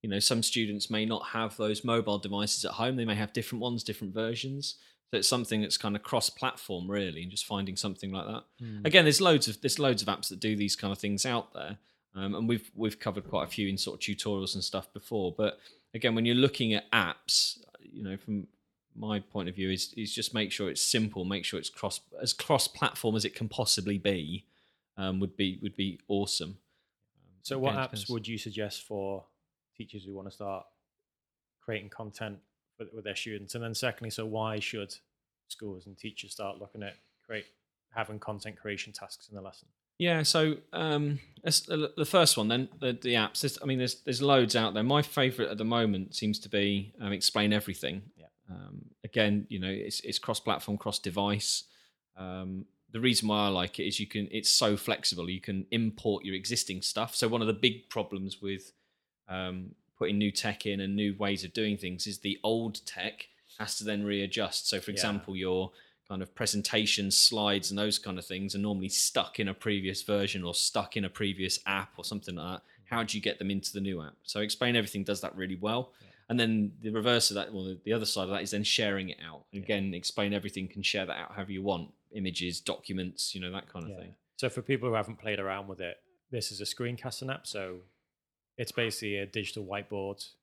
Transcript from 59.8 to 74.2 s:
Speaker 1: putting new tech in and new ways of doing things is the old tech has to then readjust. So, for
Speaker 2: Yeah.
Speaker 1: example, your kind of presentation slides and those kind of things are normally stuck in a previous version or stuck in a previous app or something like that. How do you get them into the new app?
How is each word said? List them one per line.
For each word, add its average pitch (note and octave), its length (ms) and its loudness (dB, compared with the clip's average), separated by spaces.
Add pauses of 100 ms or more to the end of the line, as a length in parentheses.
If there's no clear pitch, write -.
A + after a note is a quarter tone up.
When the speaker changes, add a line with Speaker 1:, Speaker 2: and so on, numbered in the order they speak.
Speaker 1:
putting G2+ 200 2
new G#2 140 4
tech - 340 -2
in G2+ 160 0
and G2 140 -2
new G2+ 220 2
ways G2+ 280 0
of E2+ 80 -12
doing G#2+ 240 0
things F2+ 280 -6
is G2+ 140 -8
the G2+ 240 -2
old A2+ 420 0
tech - 440 -8 (300)
has G#2+ 180 -4
to G#2 80 -6
then G#2 180 0
readjust. G2+ 640 -2
So, G2 140 0
for G#2+ 100 -6
Speaker 2:
Yeah. G2 40 -4
Speaker 1:
example, G2+ 420 -2
your F#2 340 0 (360)
kind F#2+ 140 -6
of - 140 -10
presentation G#2 760 2
slides G2+ 600 4
and G2 80 -2
those G#2 180 2
kind F#2 220 -6
of F2 60 -12
things F#2+ 280 -4
are G#2 60 -2
normally G2 300 0
stuck - 500 2
in G#2 80 2
a F#2+ 80 -2
previous F#2+ 480 -2
version G2 400 0
or F2 100 -4
stuck - 420 0
in G#2+ 80 0
a F#2 60 -2
previous F#2+ 560 -2
app G2 320 -2
or F2 80 -12
something G2+ 300 -6
like F2 240 -6
that. - 40 -18 (320)
How A#2 60 2
do G#2+ 160 -4
you G2 60 -4
get - 160 0
them F#2+ 100 -2
into G2 240 -2
the G2+ 80 -4
new F#2+ 220 -2
app? D2 100 -12 (100)